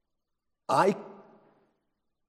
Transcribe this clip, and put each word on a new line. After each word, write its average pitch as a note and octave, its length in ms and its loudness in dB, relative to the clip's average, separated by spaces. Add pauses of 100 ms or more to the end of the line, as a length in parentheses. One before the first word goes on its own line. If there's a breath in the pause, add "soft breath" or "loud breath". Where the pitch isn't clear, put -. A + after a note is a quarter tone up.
(680)
I E3 260 2 (1300)